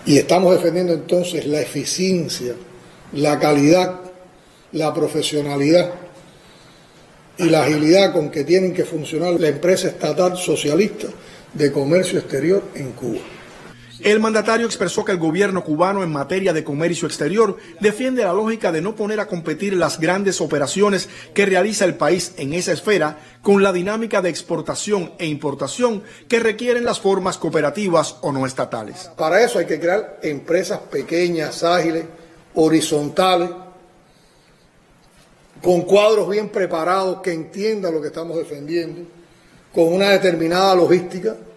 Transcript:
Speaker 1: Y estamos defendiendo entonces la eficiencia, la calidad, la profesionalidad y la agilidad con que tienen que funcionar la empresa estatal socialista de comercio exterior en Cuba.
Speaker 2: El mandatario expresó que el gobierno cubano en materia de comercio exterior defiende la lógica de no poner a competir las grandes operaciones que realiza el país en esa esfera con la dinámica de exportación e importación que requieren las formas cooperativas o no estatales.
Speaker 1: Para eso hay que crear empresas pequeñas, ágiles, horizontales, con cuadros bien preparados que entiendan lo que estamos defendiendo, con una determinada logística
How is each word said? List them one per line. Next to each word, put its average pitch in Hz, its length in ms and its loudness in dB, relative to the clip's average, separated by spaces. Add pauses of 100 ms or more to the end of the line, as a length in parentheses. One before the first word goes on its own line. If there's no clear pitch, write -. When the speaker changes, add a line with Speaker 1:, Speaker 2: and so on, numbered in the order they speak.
Speaker 1:
Y 143 140 6
estamos 175 340 4
defendiendo 175 400 2
entonces 165 540 -2
la 151 160 0
eficiencia, 147 920 -4 (600)
la 147 240 2
calidad, 151 600 4 (720)
la 156 200 -2
profesionalidad 151 1000 0 (1500)
y 180 60 0
la 160 180 4
agilidad 156 500 4
con 147 180 0
que 147 120 -4
tienen 180 320 2
que 165 100 0
funcionar 160 500 -4
la 165 120 2
empresa 175 400 2
estatal 170 500 0
socialista 156 720 0 (480)
de 147 160 2
comercio 160 480 2
exterior 160 460 0 (100)
en 135 160 -10
Cuba. 117 300 -8 (800)
Speaker 2:
El 214 180 4
mandatario 220 480 2
expresó 202 380 -2
que 208 80 0
el 185 60 0
gobierno 175 440 0
cubano 180 400 0
en 170 80 -2
materia 175 420 -2
de 156 120 -2
comercio 160 420 -2
exterior 185 500 0 (240)
defiende 240 440 0
la 180 80 0
lógica 214 400 0
de 160 100 -2
no 214 140 -6
poner 208 240 -4
a 196 80 -4
competir 175 460 -4
las 160 260 0
grandes 180 400 0
operaciones 170 680 0 (240)
que 202 140 2
realiza 196 380 2
el 175 100 2
país 170 440 0
en 143 160 -6
esa 180 180 -2
esfera 156 460 0 (220)
con 202 220 4
la 196 100 4
dinámica 208 480 -2
de 180 100 0
exportación 165 880 -4
e 175 80 -6
importación 151 760 -4 (240)
que 233 140 2
requieren 240 440 -2
las 233 140 -2
formas 190 400 0
cooperativas 160 840 0
o 156 120 -4
no 135 140 -2
estatales. 120 680 -8
Speaker 1:
Para 170 260 4
eso 196 180 2
hay 165 60 -2
que 165 120 -2
crear 175 440 -2
empresas 160 580 -2 (100)
pequeñas, 160 720 -2
ágiles, 165 420 0 (500)
horizontales, 160 960 2 (2000)
con 175 200 2
cuadros 202 480 2
bien 208 200 -4
preparados 180 720 -2
que 180 120 -4
entiendan 185 600 -4
lo 156 80 -2
que 147 60 -8
estamos 165 300 -8
defendiendo, 165 640 -8 (760)
con 165 180 4
una 196 180 2
determinada 180 640 2
logística 180 600 2 (200)